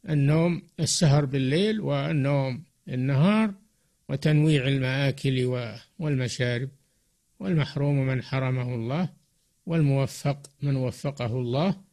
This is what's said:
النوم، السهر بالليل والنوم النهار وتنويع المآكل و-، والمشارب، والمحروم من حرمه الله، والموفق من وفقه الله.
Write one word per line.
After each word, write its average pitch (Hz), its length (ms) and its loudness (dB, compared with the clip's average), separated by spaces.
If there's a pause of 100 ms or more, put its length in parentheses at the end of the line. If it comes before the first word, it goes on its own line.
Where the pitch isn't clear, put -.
النوم، 156 540 2 (180)
السهر 147 440 4
بالليل 143 560 0
والنوم 139 840 -2 (240)
النهار 160 680 2 (540)
وتنويع 147 600 4
المآكل 135 760 0
و-، 123 300 -4 (240)
والمشارب، 131 720 -2 (680)
والمحروم 143 680 0
من 131 160 -2
حرمه 127 520 -2
الله، 131 340 -2 (580)
والموفق 143 840 0 (120)
من 139 140 0
وفقه 127 500 -4
الله. 127 540 -2 (120)